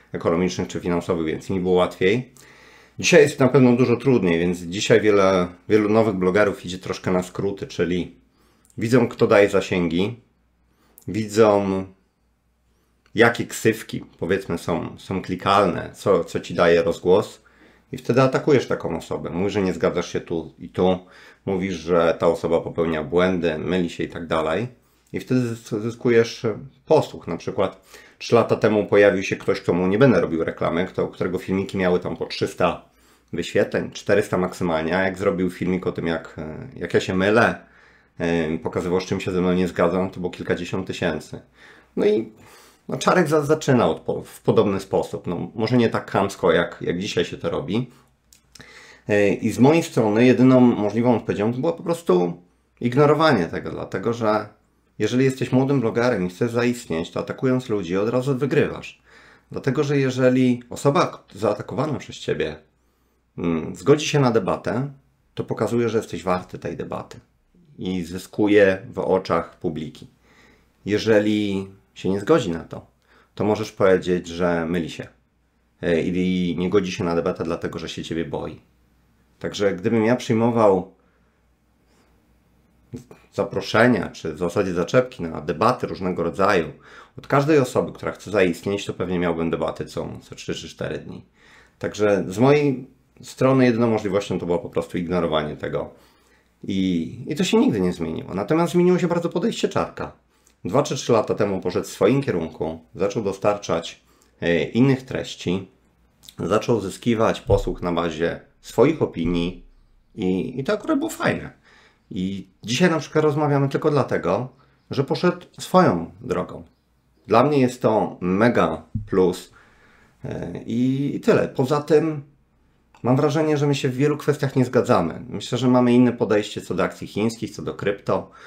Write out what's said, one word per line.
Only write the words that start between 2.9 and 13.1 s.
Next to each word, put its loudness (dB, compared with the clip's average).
Dzisiaj 6
jest 4
na 6
pewno 6
dużo 4
trudniej, 2
więc 0
dzisiaj 2
wiele, 4
wielu 4
nowych 4
blogerów 2
idzie -8
troszkę -6
na 0
skróty, -6
czyli -4
widzą, 2
kto 0
daje 6
zasięgi, 0
widzą, 2